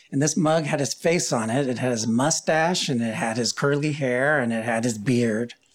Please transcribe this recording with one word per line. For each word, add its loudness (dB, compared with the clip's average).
And 0
this 2
mug 2
had -2
his -2
face 0
on 0
it. 0
It -2
had 0
his -4
mustache, 0
and 0
it -2
had -2
his 0
curly 0
hair, 0
and 0
it -2
had 0
his -2
beard. 0